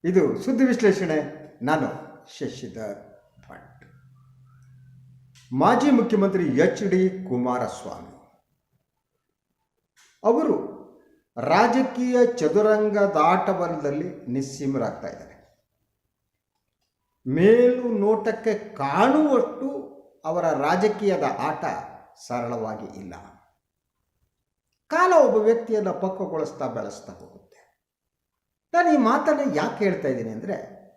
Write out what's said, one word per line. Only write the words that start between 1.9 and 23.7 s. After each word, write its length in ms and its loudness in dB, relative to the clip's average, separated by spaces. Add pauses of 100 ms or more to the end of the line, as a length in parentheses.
ಶಶಿಧರ್ 920 -12 (200)
ಭಟ್. 340 -20 (1700)
ಮಾಜಿ 380 4
ಮುಖ್ಯಮಂತ್ರಿ 540 2
ಎಚ್ 380 2
ಡಿ 460 0
ಕುಮಾರಸ್ವಾಮಿ 1120 -6 (1800)
ಅವರು 480 0 (680)
ರಾಜಕೀಯ 880 2
ಚದುರಂಗದಾಟವಲದಲ್ಲಿ 2000 0
ನಿಸ್ಸೀಮರಾಗ್ತಾ 800 -6
ಇದ್ದಾರೆ. 240 -16 (2000)
ಮೇಲು 560 6
ನೋಟಕ್ಕೆ 720 0
ಕಾಣುವಷ್ಟು 1400 0 (340)
ಅವರ 240 -2
ರಾಜಕೀಯದ 760 0 (140)
ಆಟ 280 -4 (640)
ಸರಳವಾಗಿ 580 -6
ಇಲ್ಲ. 280 -16 (1700)